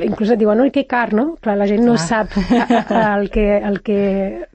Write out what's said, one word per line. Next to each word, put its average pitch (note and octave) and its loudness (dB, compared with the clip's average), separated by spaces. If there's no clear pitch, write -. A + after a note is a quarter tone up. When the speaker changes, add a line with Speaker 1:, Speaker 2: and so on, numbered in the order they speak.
Speaker 1:
inclús G#3+ -2
et A#3 2
diuen: G#3+ 2
"Ui, C#4 2
que C#4 -2
car", A#3+ -2
no? D4 0
Clar, G#3 -2
la G3+ 0
gent G#3 2
no A#3+ 4
Speaker 2:
Ah. A3+ 2
Speaker 1:
sap, A3 -2
a, A#3 0
a, G3+ 0
el G3 -2
que, G#3 2
el G3+ -4
que, G3+ -2